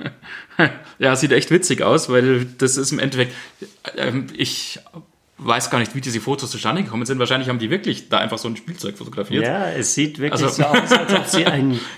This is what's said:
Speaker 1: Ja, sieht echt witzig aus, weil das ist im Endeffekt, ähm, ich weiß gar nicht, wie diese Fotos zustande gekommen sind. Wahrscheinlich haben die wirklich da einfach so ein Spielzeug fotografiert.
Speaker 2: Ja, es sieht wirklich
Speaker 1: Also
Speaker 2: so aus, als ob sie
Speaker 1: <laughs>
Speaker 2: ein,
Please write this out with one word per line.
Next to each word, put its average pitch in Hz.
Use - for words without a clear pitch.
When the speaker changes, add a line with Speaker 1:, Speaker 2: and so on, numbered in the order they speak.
Speaker 1:
Ja, 131
sieht 139
echt 127
witzig 180
aus, 139
weil 127
das 131
ist 135
im 147
Endeffekt, 127
ähm, 131
ich -
weiß 123
gar 135
nicht, 113
wie 135
diese 120
Fotos 131
zustande 123
gekommen 117
sind. 131
Wahrscheinlich 127
haben 123
die 110
wirklich 160
da 110
einfach 110
so -
ein 113
Spielzeug 104
fotografiert. -
Speaker 2:
Ja, 175
es 147
sieht 151
wirklich 143
Speaker 1:
Also 135
Speaker 2:
so -
aus, 147
als 202
ob 185
sie 165
Speaker 1:
<laughs> -
Speaker 2:
ein, 135